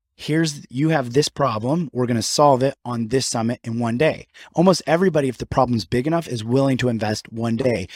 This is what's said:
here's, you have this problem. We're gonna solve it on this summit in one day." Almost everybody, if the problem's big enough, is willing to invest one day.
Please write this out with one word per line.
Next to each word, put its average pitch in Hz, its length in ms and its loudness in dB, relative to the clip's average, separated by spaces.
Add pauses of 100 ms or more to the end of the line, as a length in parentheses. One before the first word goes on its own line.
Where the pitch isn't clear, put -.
(180)
here's, 151 520 -2
you 139 200 0
have 135 240 -2
this 143 160 2
problem. 131 640 -2
We're 123 120 -2
gonna 117 160 0
solve 139 420 4
it 135 200 0
on 117 240 -4
this 127 180 0
summit 117 380 -2
in 117 160 -6
one 117 180 -2
day." 147 300 0 (280)
Almost 175 300 4
everybody, 160 440 2
if 120 80 -6
the 120 80 -10
problem's 123 400 0
big 127 200 -2
enough, 165 220 -2
is 117 160 -6
willing 135 340 2
to 123 120 0
invest 110 420 -4
one 113 240 -2
day. 113 400 -2